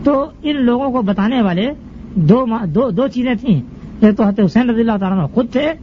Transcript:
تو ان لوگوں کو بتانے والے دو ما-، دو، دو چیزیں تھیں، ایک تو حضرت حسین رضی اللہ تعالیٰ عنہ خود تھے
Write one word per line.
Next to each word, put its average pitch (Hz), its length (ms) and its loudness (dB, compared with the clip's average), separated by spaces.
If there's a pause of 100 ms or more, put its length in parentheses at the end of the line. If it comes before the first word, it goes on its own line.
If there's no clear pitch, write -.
تو 277 220 2 (180)
ان 294 180 -2
لوگوں 247 300 2
کو 254 100 0
بتانے 202 400 0
والے 202 300 0 (440)
دو 208 300 4
ما-، 226 200 -4 (100)
دو، 247 140 2
دو 226 180 0
چیزیں 247 260 -2
تھیں، 208 280 0 (380)
ایک 214 180 6
تو 247 60 2
حضرت 202 220 0
حسین 240 240 2
رضی 226 100 0
اللہ 226 200 2
تعالیٰ 190 180 0
عنہ 160 100 0
خود 233 240 -2
تھے 294 320 -2